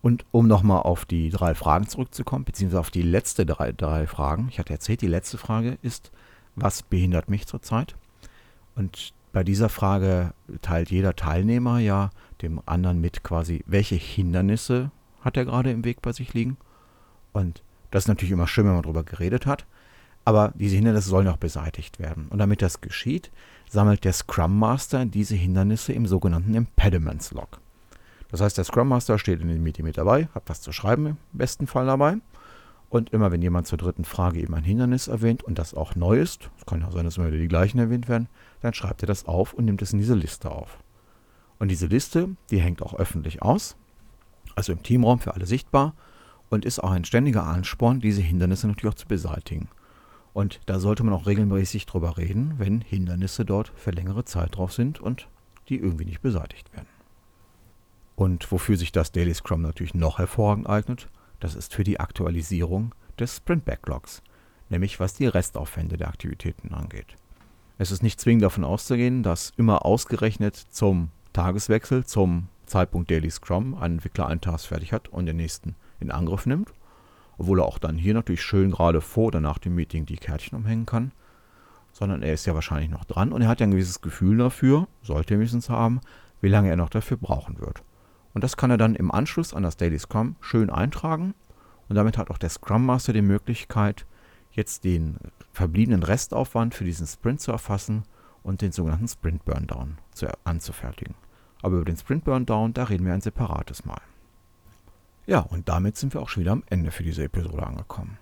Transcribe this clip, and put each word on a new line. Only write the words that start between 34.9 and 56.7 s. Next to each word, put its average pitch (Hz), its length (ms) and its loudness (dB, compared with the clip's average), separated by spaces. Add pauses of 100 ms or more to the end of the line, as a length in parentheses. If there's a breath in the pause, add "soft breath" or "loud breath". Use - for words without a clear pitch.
erwähnt 117 340 2
und - 160 -4
das 82 160 -8
auch 78 200 -4
neu 92 240 4
ist, - 400 -2
es - 80 -20
kann 82 140 -2
ja 85 80 -4
auch 90 40 -8
sein, 85 120 -2
dass 82 140 -4
immer 85 100 0
wieder 78 100 0
die 82 100 0
gleichen 92 300 4
erwähnt 120 300 0
werden, 120 200 0 (340 soft breath)
dann 117 100 -2
schreibt - 300 -6
er - 40 -2
das 101 200 -2
auf 87 260 0
und 117 140 0
nimmt 101 160 2
es 98 100 -4
in 104 60 2
diese 113 160 4
Liste 78 360 -2
auf. - 280 -12 (800 soft breath)
Und 104 100 0
diese 90 180 0
Liste, 160 440 0 (200)
die 101 100 2
hängt 85 200 0
auch - 140 -8
öffentlich 78 480 -4
aus, 160 340 0 (760)
also 95 180 -2
im 82 100 -6
Teamraum 120 380 4
für - 140 -6
alle 90 100 -6
sichtbar 139 500 0 (540 loud breath)
und 107 160 0
ist - 180 -4
auch 92 80 -2
ein 90 140 0
ständiger 117 420 2
Ansporn, 104 540 0
diese 104 220 2
Hindernisse 90 460 2
natürlich 104 260 -2
auch - 40 -12
zu - 100 -18
beseitigen. - 600 -6 (640 soft breath)
Und 101 320 -4
da 95 140 -2
sollte 104 240 0
man 110 100 2
auch 85 140 -2
regelmäßig 101 580 2
drüber 85 320 -4
reden, 104 400 -2
wenn 107 240 0
Hindernisse 95 640 -2
dort 101 320 -2
für - 140 -6
längere 92 340 -4
Zeit 85 320 -4
drauf 90 160 -4
sind 135 260 -2
und - 300 -6 (400)
die 135 80 -4
irgendwie 82 280 -2
nicht 87 180 -8
beseitigt - 500 -4